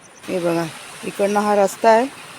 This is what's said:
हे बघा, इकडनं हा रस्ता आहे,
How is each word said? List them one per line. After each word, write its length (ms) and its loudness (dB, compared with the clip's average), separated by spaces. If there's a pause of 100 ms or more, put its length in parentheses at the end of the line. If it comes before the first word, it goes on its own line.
(240)
हे 140 -6
बघा, 260 -2 (400)
इकडनं 360 -2
हा 140 2
रस्ता 360 2
आहे, 140 6 (340)